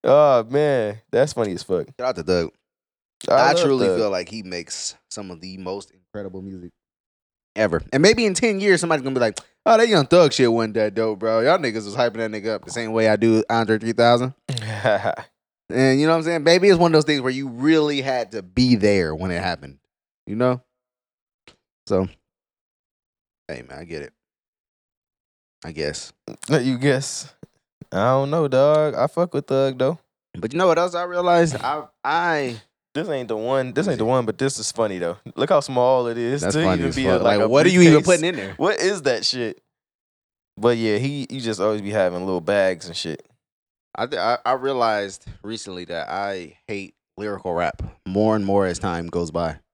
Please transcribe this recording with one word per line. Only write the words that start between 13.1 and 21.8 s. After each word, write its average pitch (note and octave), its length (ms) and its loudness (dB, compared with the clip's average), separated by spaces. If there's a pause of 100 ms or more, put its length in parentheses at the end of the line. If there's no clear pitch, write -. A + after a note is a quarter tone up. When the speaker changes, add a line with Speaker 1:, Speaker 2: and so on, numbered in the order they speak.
Speaker 2:
do A2+ 340 4
Andre A2 280 2
three A2+ 160 -4
thousand." A#2+ 400 4 (160)
Speaker 1:
<laughs> A2 640 -2 (600)
Speaker 2:
And C3 280 2
you D3+ 40 2
know D#3+ 60 2
what E3 60 4
I'm D#3+ 60 -2
saying? E3 200 -4
Maybe F3+ 240 6
it's F#3 100 6
one E3+ 140 4
of D#3 60 4
those D3 80 4
things D3 160 0
where B2+ 100 -2
you C3+ 160 -6
really D3 540 2
had B2 320 -4
to G#2+ 100 -8
be B2 320 4
there F#2+ 400 2
when F2+ 160 -6
it E2+ 100 -4
happened. C#2 360 -8 (500)
You G#2 80 -8
know? B2 260 0 (1300)